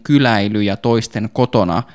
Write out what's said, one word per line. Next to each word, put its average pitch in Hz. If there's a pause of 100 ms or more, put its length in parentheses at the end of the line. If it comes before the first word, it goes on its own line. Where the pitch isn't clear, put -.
kyläily 107
ja 101
toisten 113
kotona 107 (120)